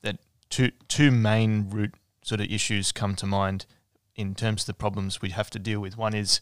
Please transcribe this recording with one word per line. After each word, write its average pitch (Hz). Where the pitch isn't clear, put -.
that 107
two, 127
two 147
main 110
root 104
sort 107
of 104
issues 104
come 98
to 98
mind 98
in 98
terms 110
of -
the 107
problems 98
we 95
have 101
to 104
deal 104
with. 98
One 110
is 104